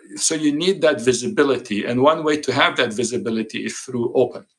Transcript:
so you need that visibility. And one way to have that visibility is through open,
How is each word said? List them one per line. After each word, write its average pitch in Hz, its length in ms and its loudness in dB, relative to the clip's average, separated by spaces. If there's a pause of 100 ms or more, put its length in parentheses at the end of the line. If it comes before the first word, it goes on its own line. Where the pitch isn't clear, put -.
(160)
so - 180 -2
you 151 200 0
need 175 280 0
that 143 200 4
visibility. 123 840 0
And 123 180 0
one 156 220 4
way 151 140 2
to 139 160 -4
have 147 240 2
that 120 160 0
visibility 110 720 -4
is 113 140 -8
through 123 340 -4
open, - 320 0 (140)